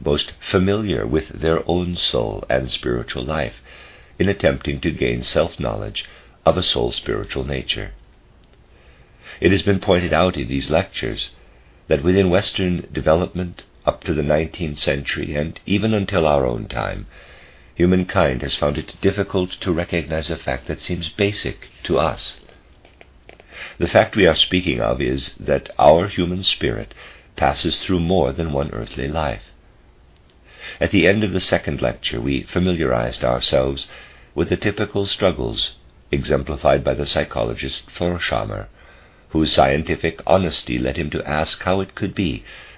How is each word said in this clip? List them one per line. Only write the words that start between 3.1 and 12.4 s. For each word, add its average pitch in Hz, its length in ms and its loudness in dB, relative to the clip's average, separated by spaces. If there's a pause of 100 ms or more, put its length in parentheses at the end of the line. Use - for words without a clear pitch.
life 71 320 -4 (640)
in 92 80 2
attempting 73 520 0
to 82 120 -2
gain 60 320 -2
self-knowledge 55 800 -2 (400)
of 80 120 6
a 90 40 2
soul 60 300 0
spiritual 55 540 -6
nature. 62 480 -6 (1500)
It 90 120 6
has 98 120 2
been 98 160 2
pointed 90 340 4
out 85 240 4
in 62 120 -4
these 67 200 -2
lectures 71 640 -2 (560)
that 73 160 2
within 92 260 4
Western 90 600 0